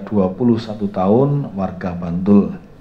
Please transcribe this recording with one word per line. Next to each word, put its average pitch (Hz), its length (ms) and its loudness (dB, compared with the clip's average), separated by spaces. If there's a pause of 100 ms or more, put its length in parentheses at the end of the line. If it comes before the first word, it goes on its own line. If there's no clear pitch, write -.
dua 92 320 0
puluh 117 240 2
satu 107 320 -6
tahun, 131 640 2
warga 92 400 -6
Bantul. 90 640 2 (240)